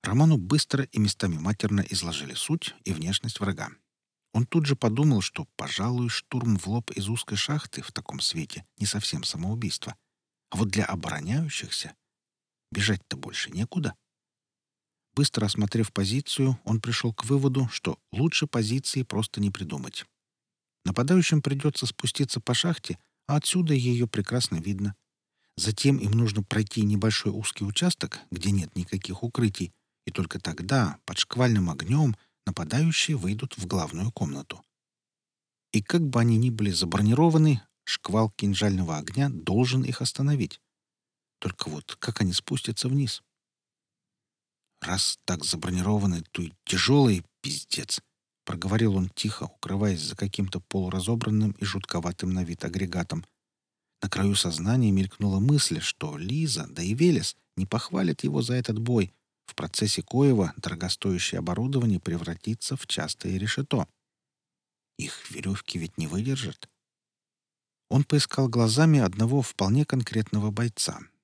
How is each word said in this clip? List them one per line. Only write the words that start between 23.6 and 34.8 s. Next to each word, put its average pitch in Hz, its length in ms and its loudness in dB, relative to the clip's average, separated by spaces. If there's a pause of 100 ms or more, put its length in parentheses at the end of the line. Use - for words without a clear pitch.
ее 123 320 2
прекрасно 110 480 -2
видно. 98 400 -2 (600)
Затем 110 420 2
им 104 140 0
нужно 110 300 2
пройти 104 400 -2
небольшой 104 500 2
узкий - 320 -6
участок, - 580 -2 (100)
где 90 180 -2
нет 95 260 0
никаких 92 460 -6
укрытий, 110 500 0 (360)
и - 40 -10
только - 280 -4
тогда, 92 680 0
под - 140 -6
шквальным 113 500 2
огнем, 107 460 2 (300)
нападающие 151 720 0
выйдут 101 400 -4
в 95 80 -8
главную 90 460 -2
комнату. - 520 -6 (1080)